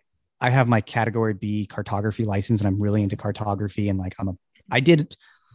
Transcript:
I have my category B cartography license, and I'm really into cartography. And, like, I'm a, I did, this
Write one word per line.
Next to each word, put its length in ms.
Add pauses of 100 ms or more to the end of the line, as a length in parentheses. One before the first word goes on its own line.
(400)
I 100
have 180
my 140
category 540
B 320
cartography 580
license, 360
and 60
I'm 140
really 220
into 140
cartography. 720
And, 100
like, 180
I'm 120
a, 40 (380)
I 80
did, 300
this 80 (380)